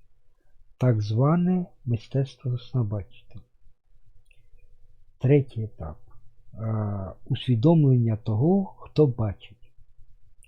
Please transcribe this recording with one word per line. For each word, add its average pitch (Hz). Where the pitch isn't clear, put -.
так 120
зване 170
мистецтво 131
яснобачити. 107
Третій 131
етап, -
е, 104
усвідомлення 127
того, 156
хто -
бачить. -